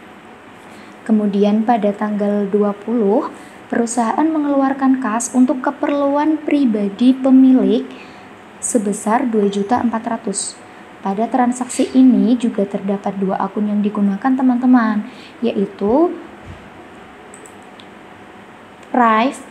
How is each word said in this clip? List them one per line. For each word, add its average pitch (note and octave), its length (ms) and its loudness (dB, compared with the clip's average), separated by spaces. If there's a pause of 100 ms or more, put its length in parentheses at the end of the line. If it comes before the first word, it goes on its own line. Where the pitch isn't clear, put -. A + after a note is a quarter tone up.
(1000)
Kemudian G#3 640 2
pada G#3+ 320 2
tanggal G#3 480 -2
dua G3+ 320 0
puluh, A#3 560 -2 (400)
perusahaan A#3 540 0
mengeluarkan C#4 760 0
kas A3 320 -4
untuk B3+ 320 2
keperluan D4 800 0
pribadi A#3 680 2
pemilik C4 720 4 (800)
sebesar G#3+ 640 -2
dua G#3 240 0
juta G3+ 320 -2
empat A3+ 240 -2
ratus. - 480 -8 (480)
Pada G3+ 240 -4
transaksi B3 640 -2
ini A#3+ 480 4
juga G#3+ 240 -2
terdapat G3 560 -4
dua G3 160 -2
akun G#3 320 -4
yang G#3 160 0
digunakan, G#3 480 0
teman-teman, B3 720 2 (400)
yaitu A3+ 720 0 (2750)
Prive. A#3 580 0